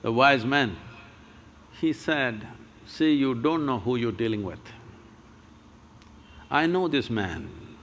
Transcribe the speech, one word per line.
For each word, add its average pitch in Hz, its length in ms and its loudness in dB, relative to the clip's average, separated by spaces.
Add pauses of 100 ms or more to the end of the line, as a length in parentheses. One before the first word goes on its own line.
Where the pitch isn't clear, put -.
a 117 80 0
wise 131 320 6
man. 131 320 0 (1040)
He 160 120 0
said, 131 540 -2 (400)
"See, 156 280 2
you 135 200 2
don't 151 320 0
know 127 140 0
who 123 160 0
you're 117 160 0
dealing 104 320 -2
with. 90 160 -8 (1900)
I 151 180 2
know 180 200 2
this 143 240 0
man. 92 380 -4 (340)